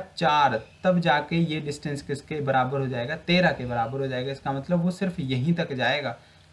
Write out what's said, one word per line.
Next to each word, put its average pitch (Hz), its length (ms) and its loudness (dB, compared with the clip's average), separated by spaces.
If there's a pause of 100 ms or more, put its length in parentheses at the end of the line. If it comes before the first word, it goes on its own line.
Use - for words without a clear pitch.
(160)
चार, 147 460 4 (220)
तब 180 160 4
जाके 165 380 2
ये 156 240 0
distance 143 400 -6
किसके 147 400 -6
बराबर 135 380 2
हो 135 80 -2
जाएगा, 127 300 -4
तेरह 175 340 4
के 127 140 -4
बराबर 120 340 -2
हो 135 80 -2
जाएगा। 127 240 -4
इसका 139 220 -6
मतलब 165 300 0
वो 180 100 2
सिर्फ 180 280 -4
यहीं 131 320 0
तक 151 200 -4
जाएगा। 127 420 -2 (380)